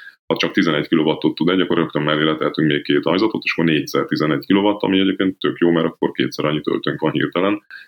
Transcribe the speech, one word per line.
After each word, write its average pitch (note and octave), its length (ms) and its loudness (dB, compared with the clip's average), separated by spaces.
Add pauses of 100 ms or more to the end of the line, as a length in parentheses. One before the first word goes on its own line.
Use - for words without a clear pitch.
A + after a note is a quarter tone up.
(260)
ha E2 100 -2
csak E2 160 -2
tizenegy D2+ 360 0
kilowattot D#2 460 0
tud D#2+ 140 -2
egy, F#2 120 2
akkor E2+ 160 0
rögtön D2+ 260 0
mellé D2+ 200 0
letehetünk D2+ 460 0
még D2 140 0
két C#2+ 240 0
ajzatot, F#2 380 0
és - 80 -2
akkor E2+ 120 -2
négyszer D#2 420 0
tizenegy D2+ 400 -2
kilowatt, G2+ 360 2
ami F#2+ 180 2
egyébként F#2+ 380 0
tök - 200 -4
jó, F2 120 4
mert E2 160 2
akkor - 260 -2
kétszer - 320 -4
annyi D2+ 160 0
töltőnk - 400 -4
van D#2 120 0
hirtelen, F2+ 500 0 (260)